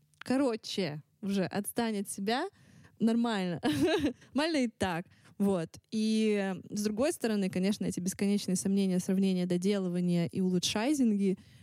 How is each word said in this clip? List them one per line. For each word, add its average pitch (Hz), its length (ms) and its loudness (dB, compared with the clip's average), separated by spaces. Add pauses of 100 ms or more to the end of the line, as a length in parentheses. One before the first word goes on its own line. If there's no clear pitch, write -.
(180)
короче, 220 840 -2 (200)
уже 196 220 0
отстань 214 540 -4
от 202 100 -6
себя, 233 400 -2 (520)
нормально". 220 640 0
<laughs> 294 520 2 (200)
Нормально 294 300 2
и 233 40 -2
так. 180 360 -4 (340)
Вот. 196 300 0 (220)
И, 214 640 2 (160)
с 208 140 -4
другой 220 280 0
стороны, 208 380 0
конечно, 190 360 0
эти 180 140 -4
бесконечные 196 560 0
сомнения, 190 440 2
сравнения, 190 460 2
доделывания 180 800 0
и - 120 -4
улучшайзинги, 202 960 2 (260)